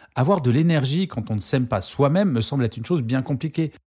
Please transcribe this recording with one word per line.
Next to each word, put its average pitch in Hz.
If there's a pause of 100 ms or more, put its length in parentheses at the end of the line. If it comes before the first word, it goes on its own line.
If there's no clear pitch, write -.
(160)
Avoir 160
de 123
l'énergie 156
quand -
on 110
ne 101
s'aime 127
pas 104
soi-même 165
me 117
semble 131
être 110
une 113
chose 175
bien 123
compliquée. 147 (160)